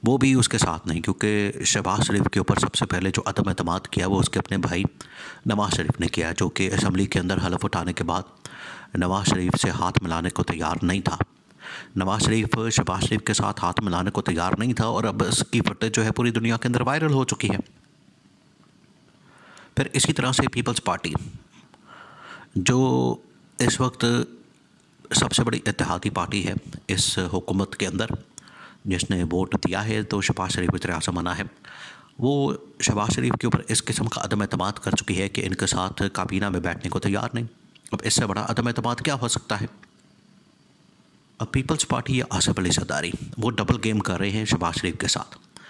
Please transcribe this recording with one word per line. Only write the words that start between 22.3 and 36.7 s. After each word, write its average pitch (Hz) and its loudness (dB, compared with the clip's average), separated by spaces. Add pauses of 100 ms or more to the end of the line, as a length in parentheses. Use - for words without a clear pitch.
जो 123 4 (800)
इस 120 2
वक्त 123 0 (1080)
सबसे - 4
बड़ी 113 0
इत्तेहादी 95 0
पार्टी 90 0
है - -2 (340)
इस 92 0 (180)
हुकूमत 95 -2
के 101 -2
अंदर, 104 -2 (680)
जिसने 90 0
वोट 90 0
दिया 95 0
है 107 0
तो 101 -2
शहबाज 92 0
शरीफ 90 0
वज़ीर 90 0
आज़म 85 -2
बना 87 0
है, 98 -4 (760)
वो 127 4 (480)
शहबाज 104 2
शरीफ 127 2
के - -2
ऊपर - 2
इस 110 2
किस्म 120 -2
का - -4
अदम 104 0
एतमाद 98 -2
कर 95 -2
चुकी - 0
है 98 0
कि 101 -4
इनके 95 -2
साथ 92 -2 (140)
काबीना 95 0
में 90 0
बैठने 87 -4